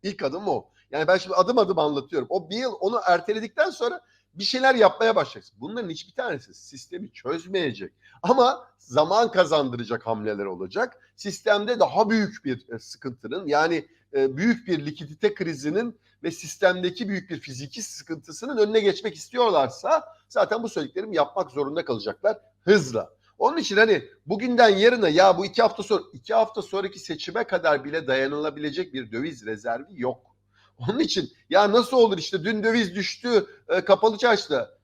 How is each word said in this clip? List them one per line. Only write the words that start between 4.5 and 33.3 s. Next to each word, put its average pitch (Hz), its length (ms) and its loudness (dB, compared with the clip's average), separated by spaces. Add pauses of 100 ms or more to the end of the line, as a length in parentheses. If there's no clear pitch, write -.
yapmaya 226 400 4
başlayacaksın. 135 460 -4
Bunların 202 280 -10
hiçbir 165 240 -14
tanesi 160 400 -8
sistemi - 580 -16
çözmeyecek. 160 840 -6 (300)
Ama 240 440 2 (100)
zaman 170 540 2
kazandıracak 127 760 0
hamleler 107 380 -4
olacak. 95 520 -6 (180)
Sistemde 214 640 -2
daha 185 300 2
büyük 214 360 0
bir, 120 300 -6
e, 113 40 -10
sıkıntının, 135 680 -12
yani, 156 400 2 (260)
e, 135 240 0
büyük 233 300 0
bir 156 180 -2
likidite 151 480 -4
krizinin 170 680 -4 (240)
ve 170 80 -4
sistemdeki 180 800 -2
büyük 190 200 -6
bir 165 100 -8
fiziki 139 420 -14
sıkıntısının 208 760 -10
önüne 214 220 4
geçmek 202 360 -2
istiyorlarsa 233 880 0 (260)
zaten 220 340 0
bu 226 60 -6
söylediklerimi 185 460 -6
yapmak 151 360 0
zorunda 147 340 -4
kalacaklar 117 520 -2 (240)
hızla. 143 480 0 (280)
Onun 294 200 2
için 208 200 -2
hani 208 260 4 (220)
bugünden 226 440 4
yarına 208 400 4
ya 180 280 6
bu 190 80 -4
iki 233 160 -2
hafta 220 220 2
sonra, 190 200 -2 (100)
iki 208 200 -8
hafta 220 280 0
sonraki 190 380 -6
seçime - 440 -8
kadar 160 400 0
bile 147 240 -6
dayanılabilecek 147 840 -4
bir 123 180 -8
döviz 123 340 -8
rezervi 117 560 -8
yok. 123 280 -6 (480)
Onun 190 220 -6
için 190 320 -2 (180)
ya 196 220 4
nasıl 240 260 2
olur 220 200 4
işte 165 260 -6
dün 214 200 -2
döviz 220 320 0
düştü, 208 500 0 (240)